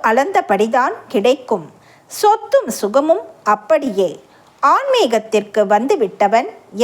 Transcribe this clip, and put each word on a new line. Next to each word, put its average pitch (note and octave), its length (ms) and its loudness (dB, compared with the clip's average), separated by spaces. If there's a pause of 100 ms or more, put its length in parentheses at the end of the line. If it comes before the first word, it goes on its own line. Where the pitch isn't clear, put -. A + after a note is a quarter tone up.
அளந்தபடிதான் B3 840 0 (180)
கிடைக்கும். G#3+ 520 -2 (460)
சொத்தும் G#4+ 580 0 (100)
சுகமும் D4 440 0 (300)
அப்படியே. G#3+ 560 -2 (540)
ஆன்மீகத்திற்கு C4+ 1000 0 (100)
வந்துவிட்டவன் A3+ 800 0 (320)